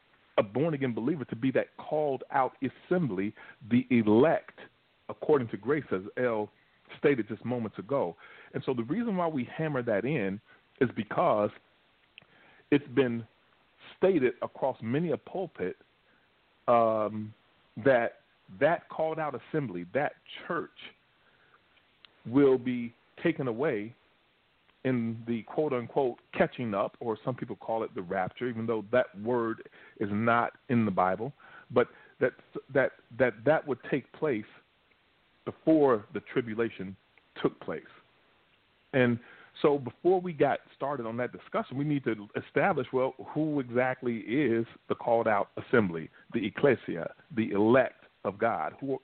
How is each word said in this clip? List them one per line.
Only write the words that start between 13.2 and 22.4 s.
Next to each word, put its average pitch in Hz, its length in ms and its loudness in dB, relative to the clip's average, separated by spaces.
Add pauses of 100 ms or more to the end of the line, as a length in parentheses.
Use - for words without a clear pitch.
stated 160 440 4
across - 400 -4
many 143 300 -2
a 120 60 -2
pulpit, - 580 -8 (920)
um, 110 680 2 (500)
that 120 360 2 (400)
that 156 300 2
called 160 300 -4
out 151 200 -6
assembly, 98 540 -4
that 135 200 -2 (340)
church, 170 220 -6 (1600)
will 131 320 6